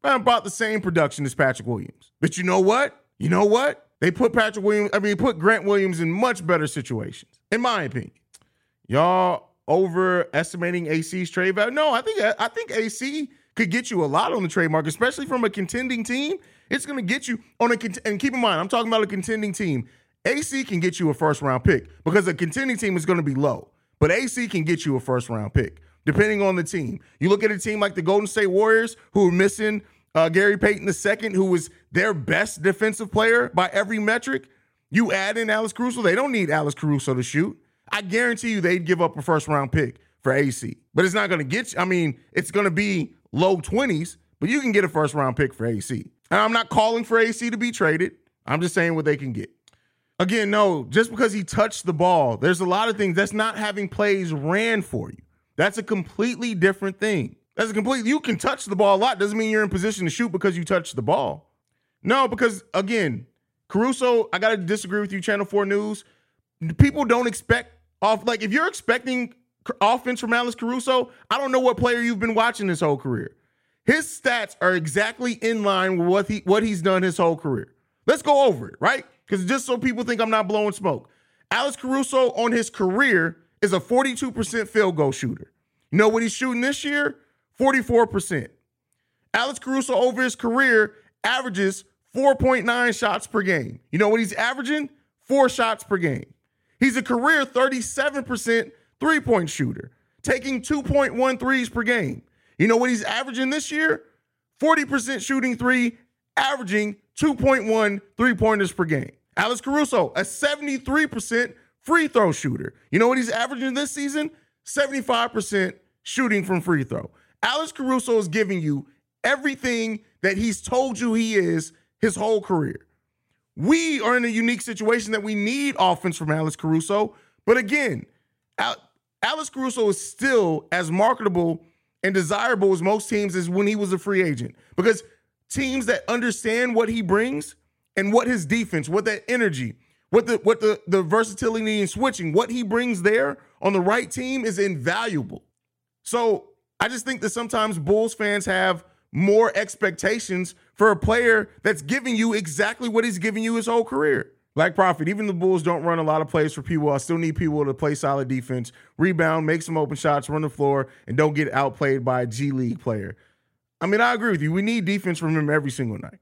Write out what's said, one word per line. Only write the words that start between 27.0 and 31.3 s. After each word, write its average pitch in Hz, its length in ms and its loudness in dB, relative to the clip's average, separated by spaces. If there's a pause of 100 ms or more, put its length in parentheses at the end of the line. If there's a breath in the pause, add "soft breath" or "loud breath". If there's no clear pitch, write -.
You 160 80 2
look 208 160 4
at 214 80 2
a 196 60 -4
team 214 200 -4
like 202 160 0
the 180 80 -4
Golden 202 240 2
State 202 220 0
Warriors 220 480 2 (160 soft breath)
who 196 160 6
are 175 40 4
missing, 202 500 0 (320 soft breath)
uh, 160 140 4
Gary 196 300 4
Payton 208 280 2
the 196 60 -2
second, 208 420 -2